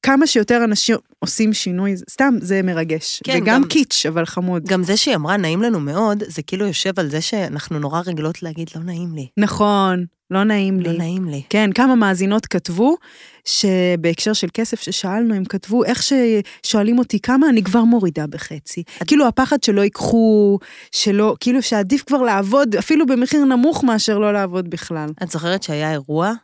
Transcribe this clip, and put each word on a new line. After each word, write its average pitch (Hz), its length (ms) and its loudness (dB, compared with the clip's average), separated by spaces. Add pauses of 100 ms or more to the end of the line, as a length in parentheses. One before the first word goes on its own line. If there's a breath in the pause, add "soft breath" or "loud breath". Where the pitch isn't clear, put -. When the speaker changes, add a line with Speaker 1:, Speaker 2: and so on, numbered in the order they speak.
Speaker 1:
כמה 277 200 4
שיותר 240 380 2
אנשים 214 320 0 (220)
עושים 220 340 0
שינוי, 190 440 -2
זה, 180 140 -12
סתם, 269 300 2
זה 190 220 0
מרגש. 165 640 -4
Speaker 2:
כן, 269 120 -4
Speaker 1:
וגם 226 80 0 (180)
Speaker 2:
גם 277 60 0
Speaker 1:
קיץ', - 400 0
אבל 165 180 -2
חמוד. 180 380 -4
Speaker 2:
גם 185 180 0
זה 185 140 0
שהיא 233 200 0
אמרה, 160 200 -2
"נעים 175 260 -2
לנו 226 180 0
מאוד", 208 460 -2
זה 160 160 -8
כאילו 190 240 -4
יושב 190 340 -4
על 151 100 -2
זה 151 100 -2
שאנחנו 165 580 -6
נורא 147 280 -4
רגילות 160 360 -6
להגיד, 160 340 -10
"לא 160 60 -10
נעים 170 320 -8
לי". 139 120 -10 (100)
Speaker 1:
נכון, 202 680 2 (260)
"לא 190 140 0
נעים 196 360 0
Speaker 2:
"לא 170 120 -2
Speaker 1:
לי". 170 60 -2
Speaker 2:
נעים 175 300 -4
לי". 143 220 -8
Speaker 1:
כן, 208 220 2
כמה 262 220 4
מאזינות 202 520 2
כתבו, 196 500 0 (480 loud breath)
שבהקשר 180 880 0
של 208 220 -2
כסף 226 260 -4
ששאלנו, 208 540 -2
הם 190 100 -2
כתבו, 208 400 -2
"איך 247 180 -2
ששואלים 226 960 0
אותי 226 220 0
כמה, 269 280 4
אני 226 140 4
כבר 202 220 2
מורידה 190 420 2
בחצי". 151 560 -10 (200 loud breath)
Speaker 2:
את 175 60 -6
Speaker 1:
כאילו, 294 180 6
הפחד 262 360 2
שלא 202 180 2
ייקחו, 208 760 4 (340 loud breath)
שלא, 208 480 2
כאילו, 247 220 0
שעדיף 214 440 0
כבר 269 160 0
לעבוד, 214 540 2
אפילו 311 300 2
במחיר 269 380 2
נמוך 262 400 2
מאשר 214 340 2
לא 208 140 2
לעבוד 185 380 -2
בכלל. 160 380 -8 (140)
Speaker 2:
את 170 80 -8
זוכרת 170 320 -4
שהיה 156 300 -4
אירוע 156 400 -2 (120)